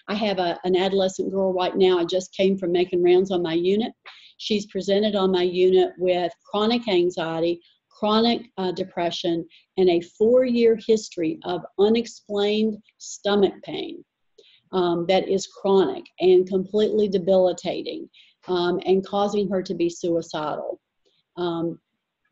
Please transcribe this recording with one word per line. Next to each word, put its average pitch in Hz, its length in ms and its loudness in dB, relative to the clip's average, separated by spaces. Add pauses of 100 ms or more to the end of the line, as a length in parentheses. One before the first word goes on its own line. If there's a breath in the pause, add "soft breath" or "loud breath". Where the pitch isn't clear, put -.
I 202 60 -4
have 202 260 -2
a, 170 240 -2
an 185 120 0
adolescent 190 540 0
girl 190 220 -2
right 180 240 -2
now. 185 220 4
I 170 60 0
just 185 300 -4
came 196 240 2
from 175 140 -4
making 180 300 0
rounds 180 280 4
on 180 100 0
my 165 140 -4
unit. 190 380 0 (460 loud breath)
She's 202 280 -4
presented 202 480 -2
on 190 160 2
my 180 140 0
unit 180 520 2
with 175 360 0 (120)
chronic 226 440 -2
anxiety, 175 720 0 (280 soft breath)
chronic, 220 720 0
uh, 185 140 -4
depression, 175 760 -4 (320 soft breath)
and 185 100 6
a 170 120 4 (180)
four-year 233 640 4
history 175 600 -2
of 175 180 -6 (160)
unexplained 214 1000 0 (220 soft breath)
stomach 202 640 0
pain, - 420 -12 (680 soft breath)
um, 175 340 0
that 185 220 0
is 190 180 -2
chronic 190 580 0 (140)
and 185 300 4
completely 208 600 0
debilitating, 185 1040 0 (380 soft breath)
um, 180 360 0
and 190 220 2
causing 202 420 -2
her 185 140 -2
to 185 100 -8
be 170 160 -2
suicidal. 160 920 -6 (560)
Um, 170 420 -6 (540)